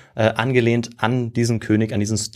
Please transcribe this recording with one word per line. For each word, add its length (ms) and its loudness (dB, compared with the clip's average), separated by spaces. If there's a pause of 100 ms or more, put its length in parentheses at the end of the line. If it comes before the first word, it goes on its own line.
(140)
äh, 200 2
angelehnt 640 2
an 340 -2
diesen 260 0
König, 340 0
an 60 -2
diesen 160 -2
s-, 220 -4